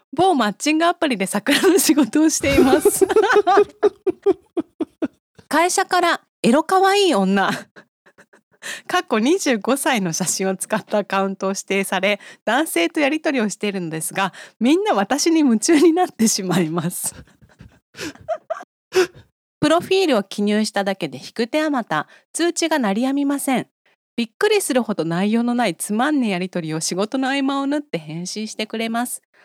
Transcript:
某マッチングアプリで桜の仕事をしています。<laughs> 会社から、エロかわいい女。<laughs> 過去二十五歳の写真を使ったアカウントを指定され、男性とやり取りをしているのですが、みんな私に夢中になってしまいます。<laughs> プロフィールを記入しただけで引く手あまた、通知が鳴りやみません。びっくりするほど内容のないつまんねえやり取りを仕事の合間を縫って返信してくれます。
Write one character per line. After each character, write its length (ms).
某 220
マ 120
ッ 60
チ 200
ン 40
グ 80
ア 100
プ 120
リ 100
で 80
桜 420
の 100
仕 160
事 300
を 60
し 120
て 140
い 40
ま 220
す。 260
<laughs> 60
会 240
社 140
か 160
ら、 200
エ 80
ロ 120
か 160
わ 160
い 140
い 60
女。 360
<laughs> 1400
過 160
去 160
二 180
十 220
五 180
歳 240
の 120
写 120
真 240
を 80
使 180
っ 80
た 160
ア 60
カ 180
ウ 60
ン 60
ト 120
を 40
指 100
定 220
さ 160
れ、 200
男 220
性 220
と 100
や 100
り 120
取 160
り 40
を 80
し 60
て 120
い 40
る 100
の 80
で 120
す 120
が、 200
み 160
ん 80
な 100
私 380
に 80
夢 200
中 200
に 140
な 120
っ 20
て 200
し 160
ま 160
い 100
ま 200
す。 260
<laughs> 1700
プ 100
ロ 120
フ 80
ィ 140
ー 40
ル 100
を 60
記 180
入 240
し 60
た 120
だ 120
け 120
で 100
引 160
く 140
手 140
あ 80
ま 140
た、 240
通 200
知 160
が 100
鳴 140
り 100
や 100
み 120
ま 140
せ 200
ん。 80
び 100
っ 120
く 120
り 120
す 120
る 100
ほ 120
ど 100
内 260
容 120
の 100
な 140
い 80
つ 180
ま 180
ん 80
ね 80
え 40
や 80
り 100
取 200
り 40
を 60
仕 160
事 220
の 100
合 160
間 180
を 60
縫 120
っ 20
て 180
返 260
信 220
し 80
て 100
く 120
れ 120
ま 160
す。 160